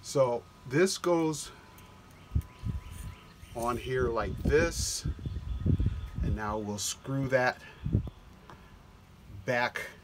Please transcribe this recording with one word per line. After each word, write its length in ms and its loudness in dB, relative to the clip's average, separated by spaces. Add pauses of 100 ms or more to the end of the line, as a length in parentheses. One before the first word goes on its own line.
So 420 2 (280)
this 260 4
goes 540 2 (2000)
on 220 0
here 320 0
like 340 -2
this, 640 2 (1160)
and 120 2
now 220 -2
we'll 220 -4
screw 500 -2
that 300 4 (1900)
back 380 0 (220)